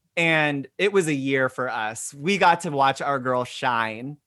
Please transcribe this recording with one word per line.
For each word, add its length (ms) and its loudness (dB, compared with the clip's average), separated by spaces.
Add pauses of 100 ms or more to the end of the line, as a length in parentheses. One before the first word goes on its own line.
(140)
and 600 2
it 160 0
was 160 2
a 60 0
year 340 0
for 220 -6
us. 420 -6
We 240 -2
got 240 4
to 100 -6
watch 300 2
our 180 0
girl 280 0
shine, 800 -2